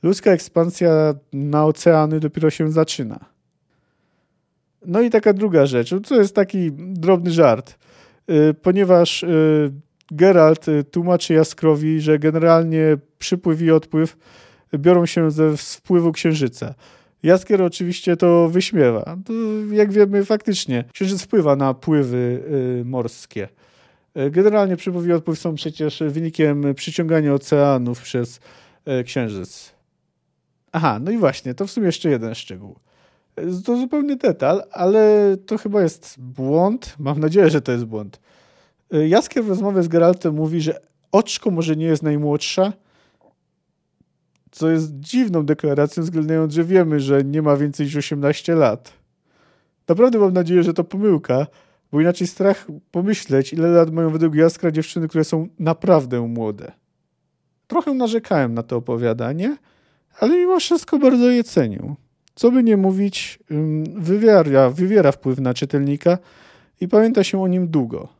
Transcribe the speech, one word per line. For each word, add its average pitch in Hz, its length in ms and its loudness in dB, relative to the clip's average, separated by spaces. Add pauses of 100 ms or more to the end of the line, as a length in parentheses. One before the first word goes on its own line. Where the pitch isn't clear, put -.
Ludzka 202 280 0
ekspansja 165 840 0 (180)
na 147 340 0
oceany 156 540 2
dopiero 156 300 -2
się 156 200 -4
zaczyna. 151 500 -4 (1700)
No 190 140 0
i 240 100 2
taka 220 220 2
druga 185 340 4
rzecz, 123 280 -2 (140)
to 285 60 0
jest 196 200 4
taki 185 380 -2
drobny 175 580 0
żart, 139 480 2 (520)
y, 156 240 4
ponieważ, 185 680 2
y, 156 500 2 (380)
Geralt, 160 580 6
y, 147 160 0
tłumaczy 175 500 -2
Jaskrowi, 156 680 0
że 151 180 2
generalnie 160 760 2 (220)
przypływ 170 440 -2
i 165 80 2
odpływ 160 460 0 (580)
biorą 170 320 4
się 160 240 0
ze, 156 260 0
z - 200 -12
wpływu 170 360 0
księżyca. 147 640 -4 (480)
Jaskier 185 400 2
oczywiście 175 540 -4
to 170 320 4
wyśmiewa. 160 760 0
To, 233 80 -12 (400)
jak 208 200 2
wiemy, 202 320 2
faktycznie 185 680 -4
księżyc 190 300 -4
wpływa 151 340 2
na 135 180 -2
pływy, 123 680 -2 (380)
y, 120 40 -8
morskie. 117 640 -10 (680)
Y, 143 140 -2
generalnie 196 460 2
przypływ 175 300 -6
i 175 60 0
odpływ 160 260 -2
są 165 160 -6
przecież 156 540 -8
wynikiem 147 680 -2
przyciągania 156 600 -2
oceanów 135 680 0
przez, 120 400 -8 (600)
y, 120 40 -8
księżyc. 107 680 -8 (1000)
Aha, 147 300 -2
no 175 80 -6
i 233 80 -2
właśnie, 131 360 -2
to 196 120 -6
w 190 40 -14
sumie 214 160 -2
jeszcze 165 240 -2
jeden 113 240 -4
szczegół. 95 420 -18 (600)
Y, 180 260 -8
to 240 120 0
zupełny 277 400 -4
detal, 190 460 -2 (100)
ale 208 640 2 (100)
to 220 120 -4
chyba 208 240 -2
jest - 380 -6
błąd. 143 800 -2
Mam 143 220 -4
nadzieję, 160 300 4
że 147 120 -2
to 131 100 -4
jest 120 120 -4
błąd. 107 360 -12 (760)
Y, 156 140 2
Jaskier 226 360 0
w 214 40 -6
rozmowie 196 340 -2
z 170 60 -2
Geraltem 170 460 2
mówi, 156 260 -2
że 160 200 -4 (320)
oczko - 380 0
może 165 260 -2
nie 160 100 -4
jest 156 160 0
najmłodsza, 147 720 -2 (1800)
co 160 180 -2
jest 156 300 -2
dziwną 175 460 -2
deklaracją, 147 560 -2
uwzględniając, 160 520 -2
że 165 100 0
wiemy, 165 360 2
że 139 240 2
nie 147 180 -4
ma 147 140 2
więcej 143 300 -2
niż 147 100 -6
osiemnaście 143 580 -4
lat. 120 380 0 (960)
Naprawdę 233 300 2
mam 196 140 4
nadzieję, 180 300 2
że 170 120 0
to 170 100 -2
pomyłka, 175 640 -2 (460)
bo 147 80 0
inaczej 175 260 0
strach 196 400 -2 (240)
pomyśleć, 170 600 -2
ile 165 160 0
lat 170 220 4
mają 160 200 -2
według 160 240 0
Jaskra 165 360 2
dziewczyny, 160 380 -6
które 160 160 -2
są 160 240 -4 (100)
naprawdę 156 600 0
młode. 113 520 -8 (920)
Trochę 311 280 -4
narzekałem 220 600 -2
na 117 80 -6
to 123 140 -6
opowiadanie, 120 800 -4 (640)
ale 285 160 2
mimo 359 240 2
wszystko - 380 -2
bardzo 254 320 4
je 240 140 0
cenię. 120 500 -4 (400)
Co 240 160 2
by 254 120 2
nie 220 140 4
mówić, 190 600 -2 (120)
ym, 156 340 -2 (180)
wywiera, 165 680 4
wywiera 180 420 2
wpływ 131 260 -4
na 127 160 -2
czytelnika 143 640 -2 (640)
i 180 80 -6
pamięta 214 360 2
się 190 180 -4
o 185 60 -2
nim 180 200 -2
długo. 131 400 -4 (120)